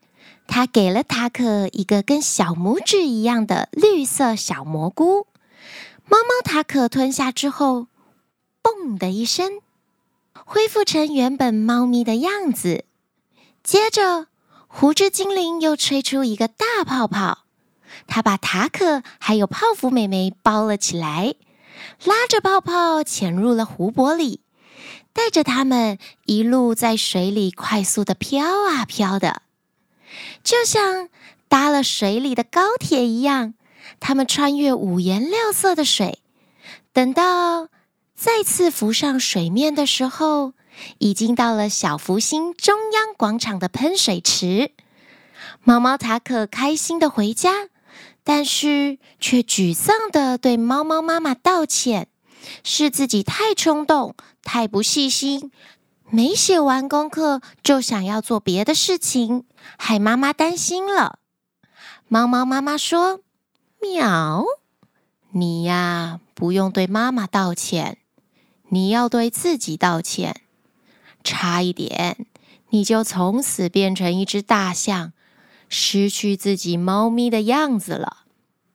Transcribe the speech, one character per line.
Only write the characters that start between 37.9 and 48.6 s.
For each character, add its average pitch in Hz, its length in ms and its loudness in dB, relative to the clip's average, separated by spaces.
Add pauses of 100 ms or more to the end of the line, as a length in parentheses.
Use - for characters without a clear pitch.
再 453 280 0
次 359 280 2
浮 214 220 -2
上 262 280 0
水 170 300 0
面 285 240 2
的 285 100 0
时 262 220 0
候， 294 480 -2 (440)
已 202 140 2
经 226 220 0
到 233 200 2
了 214 140 0
小 156 300 -2
福 185 200 -2
星 320 360 -2
中 427 380 0
央 427 220 0
广 214 240 -2
场 208 200 -6
的 180 100 -4
喷 320 280 -2
水 190 240 0
池。 180 500 0 (960)
猫 240 160 8
猫 262 180 2
塔 233 200 -2
可 233 280 -4
开 269 280 -2
心 330 240 -4
地 320 120 2
回 214 240 0
家， 381 340 0 (560)
但 294 200 2
是 285 540 0 (200)